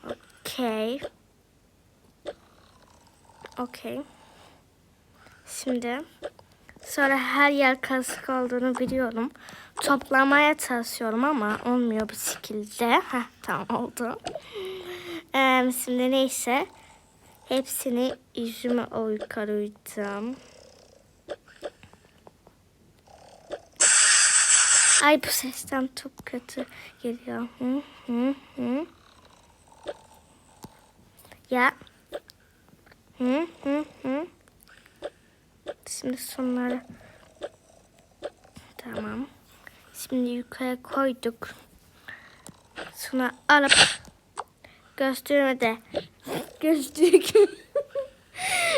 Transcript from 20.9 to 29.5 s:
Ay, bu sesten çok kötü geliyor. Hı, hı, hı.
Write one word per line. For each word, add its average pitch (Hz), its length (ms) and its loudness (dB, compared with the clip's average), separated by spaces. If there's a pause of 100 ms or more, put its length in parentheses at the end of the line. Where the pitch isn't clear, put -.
Ay, 294 200 6
bu - 40 -6
sesten 262 680 -4
çok - 300 -16
kötü 247 400 -10 (380)
geliyor. 240 440 -8 (120)
Hı, 254 220 -2 (260)
hı, 247 280 0 (200)
hı. 254 300 -4 (2750)